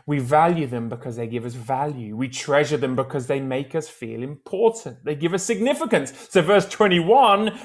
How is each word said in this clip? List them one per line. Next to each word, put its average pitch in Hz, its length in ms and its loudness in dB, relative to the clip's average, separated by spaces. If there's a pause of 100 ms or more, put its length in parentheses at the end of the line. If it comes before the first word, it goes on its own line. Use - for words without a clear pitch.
We 147 120 -2
value 151 480 2
them 117 220 -6
because 117 280 -10
they 117 100 -8
give 117 200 -6
us 120 80 -10
value. 127 600 -6
We 127 140 -6
treasure 147 480 0
them 131 180 -2
because 131 320 -4
they 139 140 -2
make 135 340 -6
us 156 140 -6
feel 113 340 -12
important. 151 840 -4
They 151 120 -4
give 165 180 0
us 180 80 -2
significance. 233 880 -2
So 180 120 4
verse 196 260 4
twenty-one, 208 960 4